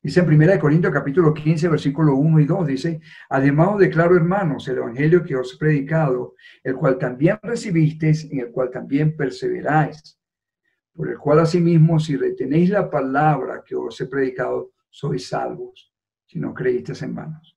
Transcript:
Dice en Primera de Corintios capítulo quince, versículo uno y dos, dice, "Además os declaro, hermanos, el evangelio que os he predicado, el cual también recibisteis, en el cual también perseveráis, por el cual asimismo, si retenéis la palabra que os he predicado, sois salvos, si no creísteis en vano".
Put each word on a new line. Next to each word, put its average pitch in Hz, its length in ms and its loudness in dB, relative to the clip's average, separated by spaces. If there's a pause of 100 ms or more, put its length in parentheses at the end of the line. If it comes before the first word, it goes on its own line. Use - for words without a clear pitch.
Dice - 180 0
en 170 80 4
Primera 156 260 6
de 190 60 2
Corintios 160 340 2
capítulo 151 400 2
quince, 160 340 0
versículo 147 480 0
uno 156 240 4
y 143 60 4
dos, 175 220 -2
dice, 156 340 -4 (260)
"Además 143 420 2
os 208 100 -2
declaro, 170 360 4
hermanos, 170 520 0
el 127 100 -4
evangelio 143 460 2
que 139 120 -6
os 127 200 -6
he - 20 -20
predicado, 147 800 -2 (280)
el 135 120 -4
cual - 240 0
también 135 420 0
recibisteis, 165 920 0
en 131 100 -6
el 117 100 -10
cual 131 180 -4
también 151 480 -2
perseveráis, 131 1040 -4 (720)
por 156 160 -10
el - 80 -8
cual 151 220 2
asimismo, 170 600 4
si 147 180 -4
retenéis 131 520 0
la 196 180 0
palabra 135 760 0
que 131 100 -12
os 123 240 -8
he - 60 -6
predicado, 127 680 -4 (160)
sois - 380 -6
salvos, - 640 -10 (340)
si - 140 -12
no - 140 -8
creísteis - 480 -4
en 123 140 -8
vano". - 260 -14 (160)